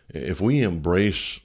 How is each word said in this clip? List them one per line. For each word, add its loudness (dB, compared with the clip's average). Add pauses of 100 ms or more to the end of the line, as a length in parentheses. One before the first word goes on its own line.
(100)
if -6
we 2
embrace 0